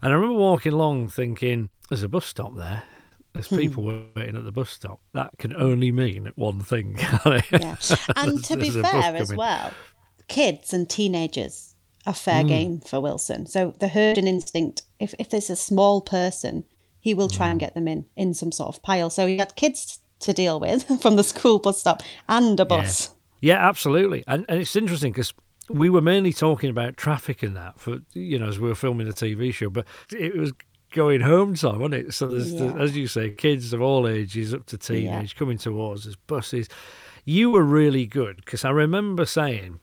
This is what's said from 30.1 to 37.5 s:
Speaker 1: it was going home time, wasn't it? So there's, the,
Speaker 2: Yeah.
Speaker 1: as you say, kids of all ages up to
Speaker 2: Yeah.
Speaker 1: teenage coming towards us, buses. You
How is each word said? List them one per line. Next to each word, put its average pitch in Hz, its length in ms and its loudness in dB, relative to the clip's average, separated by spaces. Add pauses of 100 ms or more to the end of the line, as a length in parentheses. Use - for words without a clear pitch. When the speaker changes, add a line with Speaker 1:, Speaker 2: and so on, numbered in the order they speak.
Speaker 1:
it 190 200 -4
was 151 160 -2 (400)
going 147 280 4
home 180 340 4
time, 117 260 0
wasn't 143 140 -2 (120)
it? - 80 -12
So 135 140 -2
there's, 123 240 -4
the, 160 140 -2
Speaker 2:
Yeah. 131 160 -4
Speaker 1:
as 143 140 0
you 139 120 -4
say, 110 220 -4
kids 120 420 0
of 120 100 -2
all 131 260 4
ages 110 460 -4
up 139 120 -10
to - 100 -12
Speaker 2:
Yeah. 113 420 -4
Speaker 1:
teenage 104 180 -8
coming 127 220 -2
towards 107 480 -6
us, 104 80 -14 (140)
buses. 123 400 -4 (560)
You 202 260 4